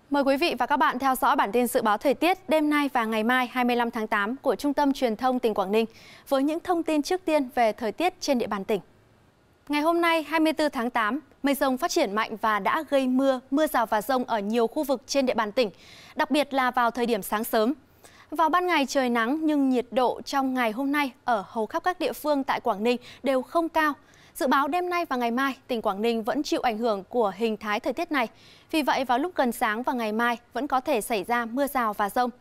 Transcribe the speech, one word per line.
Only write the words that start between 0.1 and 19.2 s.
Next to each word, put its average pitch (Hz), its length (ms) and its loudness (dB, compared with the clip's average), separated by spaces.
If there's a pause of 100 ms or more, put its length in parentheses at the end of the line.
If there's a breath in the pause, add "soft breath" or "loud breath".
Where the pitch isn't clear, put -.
Mời 285 80 4
quý 277 120 4
vị 294 220 2
và 247 80 0
các 285 100 0
bạn 269 220 2
theo 269 160 2
dõi 254 220 2
bản 226 160 0
tin 247 140 2
dự 226 160 0
báo 214 160 2
thời 277 160 2
tiết 359 340 0
đêm 311 220 2
nay 285 220 2
và 233 120 0
ngày 220 200 -2
mai 247 280 2
hai 247 120 0
mươi 240 120 2
lăm 233 140 0
tháng 220 160 -4
tám 214 300 -2
của 240 200 0
Trung 285 180 -2
tâm 285 180 2
Truyền 247 240 0
thông 254 220 0
tỉnh 226 160 0
Quảng 196 180 -2
Ninh 220 140 2 (420 loud breath)
với 269 140 2
những 311 180 0
thông 339 220 -2
tin 311 200 0
trước 359 220 -2
tiên 302 300 2
về 226 180 2
thời 208 200 -4
tiết 349 280 -2
trên 277 180 0
địa 226 80 -2
bàn 202 180 -6
tỉnh. 208 160 0 (880)
Ngày 294 120 0
hôm 339 200 2
nay, 330 220 2
hai 302 180 -2
mươi 311 120 2
tư 302 160 0
tháng 247 220 -2
tám, 233 300 -2 (220)
mây 277 120 2
rông 269 220 0
phát 349 140 -2
triển 247 240 0
mạnh 220 260 -2
và 214 180 2
đã 285 320 0
gây 269 160 2
mưa, 254 340 2 (100)
mưa 302 160 2
rào 254 200 0
và 214 160 0
dông 262 220 0
ở 226 140 -2
nhiều 220 280 0
khu 302 180 -2
vực 262 220 -2
trên 277 200 0
địa - 80 0
bàn 208 180 -2
tỉnh, 226 180 0 (440 loud breath)
đặc 302 160 -2
biệt 277 240 0
là 254 160 2
vào 240 200 2
thời 240 160 -2
điểm 214 160 0
sáng 214 220 -4
sớm. 226 280 2 (580 loud breath)
Vào 320 180 2
ban 359 180 2
ngày 311 200 2
trời 254 240 0
nắng 240 320 0